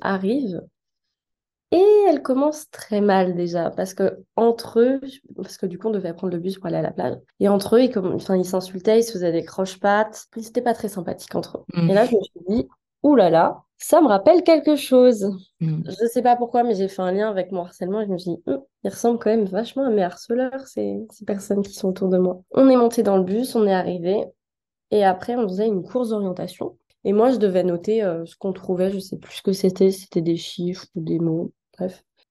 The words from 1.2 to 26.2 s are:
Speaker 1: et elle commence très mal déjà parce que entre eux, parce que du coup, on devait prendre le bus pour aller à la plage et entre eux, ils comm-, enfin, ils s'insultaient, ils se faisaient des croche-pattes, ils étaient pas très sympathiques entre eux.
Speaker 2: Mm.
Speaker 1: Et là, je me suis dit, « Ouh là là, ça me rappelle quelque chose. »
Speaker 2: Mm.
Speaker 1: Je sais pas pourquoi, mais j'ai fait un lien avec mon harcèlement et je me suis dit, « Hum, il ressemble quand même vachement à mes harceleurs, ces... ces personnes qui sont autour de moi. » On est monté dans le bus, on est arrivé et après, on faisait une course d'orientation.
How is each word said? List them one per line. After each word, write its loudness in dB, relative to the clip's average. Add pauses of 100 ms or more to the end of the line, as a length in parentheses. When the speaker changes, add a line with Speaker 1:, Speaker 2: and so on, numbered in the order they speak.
Speaker 1:
et 4 (280)
elle 0
commence -2
très -4
mal 4
déjà -2
parce -6
que -2 (180)
entre 0
eux, 4 (360)
parce -14
que -6
du -8
coup, -6
on 0
devait -4
prendre -8
le -6
bus -6
pour -14
aller -4
à -2
la -4
plage -6 (240)
et 2
entre 2
eux, 8
ils 2
comm-, -2
enfin, -2
ils 0
s'insultaient, -2
ils 4
se -6
faisaient -2
des -2
croche-pattes, -2 (100)
ils -12
étaient -4
pas -2
très -6
sympathiques -10
entre -6
eux. -8
Speaker 2:
Mm. 2
Speaker 1:
Et 4
là, 6
je 0
me 2
suis -10
dit, « -2 (340)
Ouh 6
là 6
là, 2 (160)
ça 4
me 6
rappelle 4
quelque 4
chose. » 4 (260)
Speaker 2:
Mm. -2
Speaker 1:
Je -4
sais -2
pas 4
pourquoi, 0
mais 0
j'ai -2
fait -8
un -2
lien -2
avec -4
mon -4
harcèlement -6
et -4
je -4
me -4
suis -6
dit, « -8
Hum, -4 (240)
il -4
ressemble 0
quand -2
même 2
vachement -4
à 0
mes 2
harceleurs, -6
ces... -8
ces -20
personnes -4
qui -10
sont -4
autour -2
de 4
moi. » -2
On 6
est 6
monté 2
dans 2
le 2
bus, -4
on 2
est 2
arrivé -2 (680)
et 4
après, 0
on -2
faisait -2
une -2
course -4
d'orientation. -6 (280)